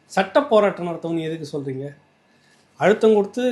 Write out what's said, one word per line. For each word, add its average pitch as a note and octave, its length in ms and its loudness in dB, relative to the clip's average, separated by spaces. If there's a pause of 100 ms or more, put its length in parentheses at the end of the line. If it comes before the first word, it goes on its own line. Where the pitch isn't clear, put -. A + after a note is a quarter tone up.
(100)
சட்ட G3 320 0
போராட்டம் G3 480 2
நடத்தவும்னு E3 380 -6
எதுக்கு D#3+ 200 -8
சொல்றீங்க? C#3 380 -8 (920)
அழுத்தம் A3 340 4
கொடுத்து G3+ 380 0